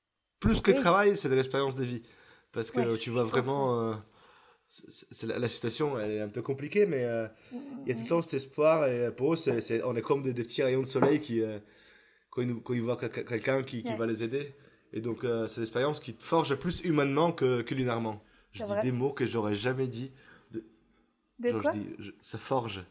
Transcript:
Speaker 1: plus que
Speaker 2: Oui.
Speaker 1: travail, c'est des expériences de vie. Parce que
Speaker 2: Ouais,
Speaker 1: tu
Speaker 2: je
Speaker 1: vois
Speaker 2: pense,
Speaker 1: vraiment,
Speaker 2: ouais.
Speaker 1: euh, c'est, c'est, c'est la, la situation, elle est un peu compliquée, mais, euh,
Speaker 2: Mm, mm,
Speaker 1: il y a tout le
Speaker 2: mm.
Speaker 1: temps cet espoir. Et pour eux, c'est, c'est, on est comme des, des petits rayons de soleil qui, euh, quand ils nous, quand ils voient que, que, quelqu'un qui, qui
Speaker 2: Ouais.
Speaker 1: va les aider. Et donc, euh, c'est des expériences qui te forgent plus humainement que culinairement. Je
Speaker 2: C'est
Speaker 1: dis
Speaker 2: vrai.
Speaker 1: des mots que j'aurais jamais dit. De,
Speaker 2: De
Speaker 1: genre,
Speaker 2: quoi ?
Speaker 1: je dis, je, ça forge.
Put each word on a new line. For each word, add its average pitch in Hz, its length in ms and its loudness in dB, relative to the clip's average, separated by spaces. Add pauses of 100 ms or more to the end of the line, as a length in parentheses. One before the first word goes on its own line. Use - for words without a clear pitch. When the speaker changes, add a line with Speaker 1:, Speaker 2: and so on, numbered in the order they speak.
(400)
Speaker 1:
plus 220 200 4
que 196 120 6
Speaker 2:
Oui. 262 80 4
Speaker 1:
travail, 202 360 6
c'est - 120 0
des 131 100 4
expériences 131 380 0
de 131 80 -2
vie. 120 180 -4 (500)
Parce 117 180 -4
que 123 100 0
Speaker 2:
Ouais, 117 180 2
Speaker 1:
tu - 120 -6
Speaker 2:
je - 20 -4
Speaker 1:
vois 120 100 2
Speaker 2:
pense, 113 80 0
Speaker 1:
vraiment, 123 600 0
Speaker 2:
ouais. 110 40 -4
Speaker 1:
euh, - 20 -4 (680)
c'est, - 240 -18
c'est, - 200 -12
c'est - 160 -8
la, 104 120 -2
la 120 100 0
situation, 127 500 -2
elle 107 140 -2
est 107 80 -2
un 107 80 -4
peu 110 140 -6
compliquée, 147 440 2
mais, 139 180 0
euh, 117 220 -2 (260)
Speaker 2:
Mm, 247 40 -10
mm, 247 40 -10 (260)
Speaker 1:
il - 20 0
y 127 40 0
a - 20 -2
tout 113 60 -4
le 113 60 -6
Speaker 2:
mm. - 20 -6
Speaker 1:
temps 170 140 4
cet 165 120 -6
espoir. 156 520 2
Et 120 280 0
pour 135 200 2
eux, - 20 4
c'est, 123 240 0
c'est, 113 240 0
on 123 120 -2
est 113 60 0
comme 143 200 0
des, 131 100 -2
des 120 120 -2
petits - 180 -2
rayons 131 200 2
de 127 40 -4
soleil 135 340 4
qui, 113 220 -2
euh, 110 160 -2 (720)
quand 123 120 -4
ils 123 60 0
nous, 120 120 -4
quand 127 140 -4
ils 120 80 0
voient 117 140 0
que, 123 100 -6
que, 113 140 -6
quelqu'un 131 420 0
qui, 120 220 -8
qui 120 60 -4
Speaker 2:
Ouais. 110 60 -4
Speaker 1:
va 113 100 0
les 113 180 -2
aider. 131 280 -4 (400)
Et 110 80 -6
donc, 113 240 -6
euh, 113 220 0
c'est 107 140 -8
des 113 60 -2
expériences 143 340 0
qui - 140 -12
te - 100 -14
forgent 151 320 2
plus 175 280 -2
humainement 143 480 4
que 127 300 2
culinairement. 117 600 -2 (300)
Je - 80 -12
Speaker 2:
C'est 226 40 -6
Speaker 1:
dis 202 80 -4
Speaker 2:
vrai. 208 100 2
Speaker 1:
des 131 100 2
mots 127 200 0
que 123 140 0
j'aurais 104 280 0
jamais 127 340 0
dit. 123 240 -8 (400)
De, 110 120 -10 (760)
Speaker 2:
De 240 100 0
Speaker 1:
genre, 220 120 0
Speaker 2:
quoi ? 294 100 2
Speaker 1:
je 311 60 -4
dis, - 100 -6 (100)
je, - 120 -12 (100)
ça - 180 -8
forge. 110 520 -2